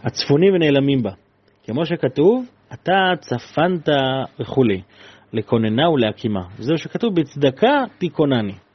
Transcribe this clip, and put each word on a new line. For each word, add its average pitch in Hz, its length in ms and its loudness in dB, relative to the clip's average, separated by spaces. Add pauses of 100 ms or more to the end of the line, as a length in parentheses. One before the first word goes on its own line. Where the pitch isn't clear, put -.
הצפונים 175 520 2
ונעלמים 139 480 2
בה. 104 80 -4 (560)
כמו 139 200 -4
שכתוב, 170 580 0 (300)
"אתה 185 460 0
צפנת" 156 680 -2 (520)
וכולי, 110 420 0 (500)
"לכוננה 113 580 0
ולהקימה". 110 500 -2 (180)
זהו 135 200 -2
שכתוב, 202 360 -6
"בצדקה 165 720 0 (140)
תיכונני". 135 560 -2 (200)